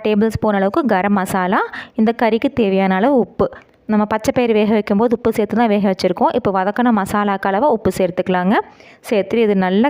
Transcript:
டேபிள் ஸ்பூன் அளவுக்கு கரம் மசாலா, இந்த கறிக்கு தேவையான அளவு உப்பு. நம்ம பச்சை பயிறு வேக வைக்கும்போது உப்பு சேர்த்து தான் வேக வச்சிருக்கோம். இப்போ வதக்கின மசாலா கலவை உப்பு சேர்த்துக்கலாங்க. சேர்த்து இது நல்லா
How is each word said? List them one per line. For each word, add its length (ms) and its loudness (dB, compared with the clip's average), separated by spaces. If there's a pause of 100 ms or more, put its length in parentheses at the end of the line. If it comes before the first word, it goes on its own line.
டேபிள் 320 2
ஸ்பூன் 240 -2
அளவுக்கு 240 0 (100)
கரம் 260 0
மசாலா, 400 -2 (420)
இந்த 100 2 (100)
கறிக்கு 280 0 (120)
தேவையான 380 2
அளவு 260 2
உப்பு. 220 -2 (440)
நம்ம 180 2
பச்சை 260 -2
பயிறு 200 0
வேக 200 2
வைக்கும்போது 400 0
உப்பு 200 -2
சேர்த்து 240 -2
தான் 120 2
வேக 180 2
வச்சிருக்கோம். 480 0
இப்போ 180 0
வதக்கின 420 0
மசாலா 340 -2 (120)
கலவை 320 0
உப்பு 200 -2
சேர்த்துக்கலாங்க. 580 0 (540)
சேர்த்து 360 0
இது 100 2 (100)
நல்லா 260 2